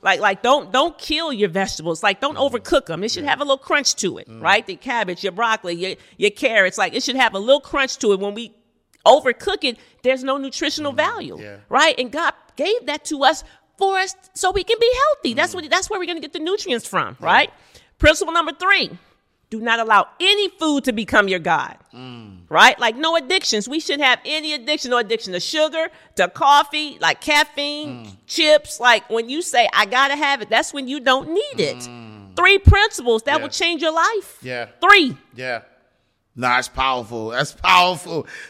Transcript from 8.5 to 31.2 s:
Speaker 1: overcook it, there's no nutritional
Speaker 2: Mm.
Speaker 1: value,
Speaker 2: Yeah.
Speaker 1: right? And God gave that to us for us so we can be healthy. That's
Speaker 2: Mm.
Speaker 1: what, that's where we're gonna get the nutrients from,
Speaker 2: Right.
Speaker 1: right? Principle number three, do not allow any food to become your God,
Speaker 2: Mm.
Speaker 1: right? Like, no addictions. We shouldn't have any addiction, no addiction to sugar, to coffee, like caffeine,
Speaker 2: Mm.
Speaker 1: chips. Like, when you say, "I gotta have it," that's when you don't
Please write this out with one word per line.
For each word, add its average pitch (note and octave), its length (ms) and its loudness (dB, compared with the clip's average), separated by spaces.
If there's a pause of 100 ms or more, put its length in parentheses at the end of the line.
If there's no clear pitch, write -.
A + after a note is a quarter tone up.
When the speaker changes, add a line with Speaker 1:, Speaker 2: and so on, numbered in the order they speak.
Speaker 1:
overcook C#4 600 2
it, A#3+ 120 -2 (260)
there's B3+ 200 0
no C4+ 140 -2
nutritional C#4 560 -6
Speaker 2:
Mm. B3 40 -4
Speaker 1:
value, D#4+ 440 -4
Speaker 2:
Yeah. - 160 -18 (100)
Speaker 1:
right? C#4+ 320 2
And B3 100 -4
God E4 220 -4 (240)
gave G4+ 300 -2
that D4+ 200 -8
to C#4 200 -2
us D4+ 180 2 (340)
for G4 200 0
us F#4+ 180 -4 (180)
so F#4 180 0
we F#4+ 120 -2
can A4+ 160 0
be A#4 100 4 (180)
healthy. C#5 260 -2
That's C#4+ 180 -2
Speaker 2:
Mm. - 40 -12
Speaker 1:
what, D#4 140 -10
that's F4+ 200 0
where G4+ 100 -4
we're F4+ 80 -6
gonna E4+ 140 -8
get D4 100 -14
the F4+ 80 -12
nutrients E4+ 480 -4
from, B2+ 320 -4
Speaker 2:
Right. G3+ 300 2
Speaker 1:
right? - 0 - (480)
Principle D#4+ 360 4
number E4+ 200 0
three, F4+ 380 2 (580)
do A3 120 -8
not A#3 180 0
allow A3 260 4 (140)
any G4 300 2
food D4 340 0
to C4 80 0
become G#3 380 2
your F#3 100 -2
God, D#3 380 -2 (180)
Speaker 2:
Mm. A#2 440 -18 (100)
Speaker 1:
right? G#3 320 8
Like, A#3 160 -2
no D#4+ 180 -2
addictions. C4 540 -2
We D4+ 100 -6
shouldn't C#4+ 240 -4
have B3 220 4
any D4+ 260 -6
addiction, B3+ 400 -4
no B3 60 2
addiction A3 340 -4
to F3 80 -6
sugar, D#4 480 -2 (300)
to F#3 100 2
coffee, D4+ 720 0
like - 220 0
caffeine, D4 840 -4
Speaker 2:
Mm. F#2+ 100 -20 (100)
Speaker 1:
chips. D4+ 540 2
Like, A#3 280 4
when A3+ 200 -4
you D4 120 -6
say, A#3+ 320 0
"I G#3 120 2
gotta C4+ 320 0
have C#4 240 -2
it," G#3 80 -12
that's B3 240 0
when C4+ 160 -8
you D4 100 -6
don't C4 300 0